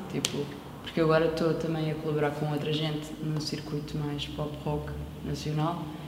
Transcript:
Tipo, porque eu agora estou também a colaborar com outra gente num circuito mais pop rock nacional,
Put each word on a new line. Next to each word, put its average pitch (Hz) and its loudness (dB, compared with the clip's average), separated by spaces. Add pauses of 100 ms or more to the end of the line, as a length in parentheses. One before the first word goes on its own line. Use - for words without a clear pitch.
(120)
Tipo, 143 0 (440)
porque - 0
eu 160 8
agora 160 8
estou 160 4
também 156 0
a 147 2
colaborar 147 2
com 147 -2
outra 147 0
gente 151 0 (180)
num 156 0
circuito 151 -4
mais 147 -2
pop 147 -4 (120)
rock 147 -2 (320)
nacional, 151 0 (260)